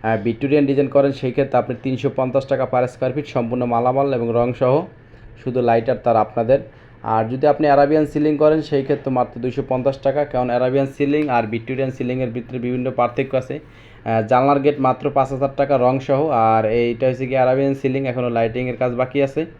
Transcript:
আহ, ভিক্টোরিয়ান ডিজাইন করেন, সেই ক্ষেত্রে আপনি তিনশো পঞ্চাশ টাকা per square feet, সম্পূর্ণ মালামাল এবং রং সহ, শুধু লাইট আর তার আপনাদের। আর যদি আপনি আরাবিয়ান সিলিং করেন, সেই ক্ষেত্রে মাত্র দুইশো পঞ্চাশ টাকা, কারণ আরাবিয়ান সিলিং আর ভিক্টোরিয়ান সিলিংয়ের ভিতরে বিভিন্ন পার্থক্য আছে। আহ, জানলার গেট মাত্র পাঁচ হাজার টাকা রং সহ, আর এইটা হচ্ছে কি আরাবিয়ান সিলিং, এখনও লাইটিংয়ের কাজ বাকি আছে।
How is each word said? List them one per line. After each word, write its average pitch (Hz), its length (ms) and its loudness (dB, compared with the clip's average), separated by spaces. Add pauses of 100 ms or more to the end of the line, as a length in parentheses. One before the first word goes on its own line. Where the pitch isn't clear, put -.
আহ, 113 200 0
ভিক্টোরিয়ান 139 420 2
ডিজাইন 135 220 2
করেন, 139 240 4
সেই 135 200 -4
ক্ষেত্রে 135 280 0
আপনি 123 240 -4
তিনশো 131 320 -2
পঞ্চাশ 131 300 0
টাকা 131 260 -2
per 127 220 0
square 127 220 -4
feet, 147 100 -4
সম্পূর্ণ 123 400 -2
মালামাল 127 480 0
এবং 117 180 -2
রং 120 220 2
সহ, 139 320 2 (580)
শুধু 127 180 -2
লাইট 117 280 2
আর 127 60 0
তার 117 200 0
আপনাদের। 113 440 2 (440)
আর 110 260 0
যদি 131 180 0
আপনি 147 200 2
আরাবিয়ান 143 380 4
সিলিং 151 320 0
করেন, 151 240 4
সেই 143 220 -2
ক্ষেত্রে 139 280 -2
মাত্র 123 300 -2
দুইশো 127 280 -4
পঞ্চাশ 131 280 -2
টাকা, 143 280 0
কারণ 123 240 -2
আরাবিয়ান 127 380 0
সিলিং 143 420 -2
আর 120 140 0
ভিক্টোরিয়ান 123 480 -4
সিলিংয়ের 127 380 -4
ভিতরে 123 300 -8
বিভিন্ন 123 360 -4
পার্থক্য 131 420 -2
আছে। 139 220 -6
আহ, - 680 -6
জানলার 135 320 4
গেট 143 200 0
মাত্র 131 300 0
পাঁচ 131 220 0
হাজার 135 260 -2
টাকা 139 200 2
রং 127 220 2
সহ, 143 300 0
আর 110 360 2
এইটা 120 420 0
হচ্ছে 127 200 -2
কি 131 100 -2
আরাবিয়ান 131 360 2
সিলিং, 135 340 -2
এখনও 123 220 -2
লাইটিংয়ের 117 480 -2
কাজ 123 180 -2
বাকি 127 280 0
আছে। 147 220 -2 (140)